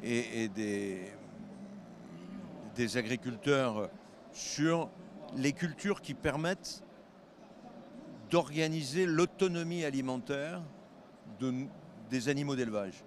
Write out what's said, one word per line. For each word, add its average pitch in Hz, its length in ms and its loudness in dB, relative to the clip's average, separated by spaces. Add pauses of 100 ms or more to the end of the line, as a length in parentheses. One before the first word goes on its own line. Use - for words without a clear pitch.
et, 117 400 2
et 110 40 2
des, 101 640 -2 (1600)
des 120 220 4
agriculteurs 120 920 2 (420)
sur 160 580 2 (460)
les 135 180 2
cultures 175 480 -2
qui 143 120 -6
permettent 156 720 0 (1500)
d'organiser 160 760 4
l'autonomie 170 800 4
alimentaire 139 800 0 (760)
de, 127 140 2 (560)
des 127 200 2
animaux 143 260 4
d'élevage. 104 520 0